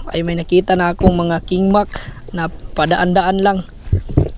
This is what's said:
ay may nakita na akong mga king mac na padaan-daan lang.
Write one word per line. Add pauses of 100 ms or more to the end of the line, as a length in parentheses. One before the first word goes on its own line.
(120)
ay
may
nakita
na
akong
mga
king
mac (480)
na (240)
padaan-daan
lang. (720)